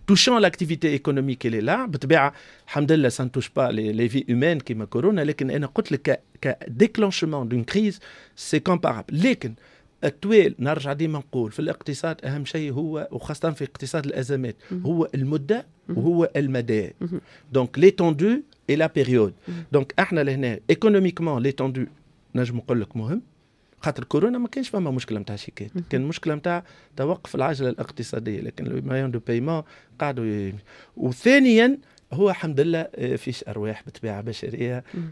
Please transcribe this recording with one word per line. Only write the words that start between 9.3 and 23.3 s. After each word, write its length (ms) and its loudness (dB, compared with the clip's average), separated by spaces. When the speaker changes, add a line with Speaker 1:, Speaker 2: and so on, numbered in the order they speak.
Speaker 1:
لكن 240 -4
التوال 540 4
نرجع 340 -2
ديما 260 -2
نقول 340 -4
في 60 -10
الاقتصاد 640 -6
أهم 200 -4
شيء 280 -6
هو، 380 -4
وخاصة 400 -4
في 140 -6
اقتصاد 420 -6
الأزمات، 500 -4
Speaker 2:
مهم. 160 -6
Speaker 1:
هو 280 0
المدة 520 -2
Speaker 2:
مهم. 100 -4
Speaker 1:
وهو 380 2
المدى. 640 0
Speaker 2:
مهم. 200 -6
Speaker 1:
دونك 260 0
ليتوندو 640 4
اي 60 4
لا 180 2
بيريود. 380 4
Speaker 2:
مهم. 240 -10
Speaker 1:
دونك 260 0
احنا 220 2
لهنا 380 0
ايكونوميكمون 720 4
ليتوندو 440 -2
نجم 220 0
نقول 240 0
لك 160 -6
مهم، 260 -4